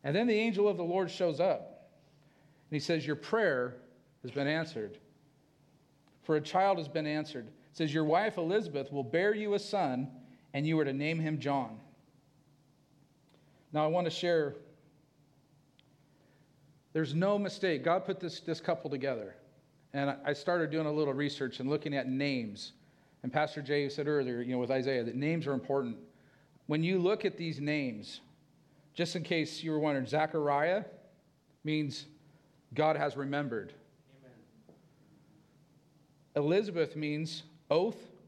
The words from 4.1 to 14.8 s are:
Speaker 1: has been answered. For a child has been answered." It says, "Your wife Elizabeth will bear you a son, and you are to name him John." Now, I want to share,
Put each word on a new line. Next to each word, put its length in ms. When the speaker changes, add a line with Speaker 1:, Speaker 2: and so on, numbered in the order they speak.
Speaker 1:
has 80
been 160
answered. 500
For 120
a 60
child 360
has 120
been 180
answered." 400
It 300
says, 160
"Your 100
wife 340
Elizabeth 540
will 140
bear 280
you 200
a 60
son, 520
and 140
you 120
are 60
to 60
name 280
him 200
John." 400
Now, 140
I 20
want 160
to 80
share, 440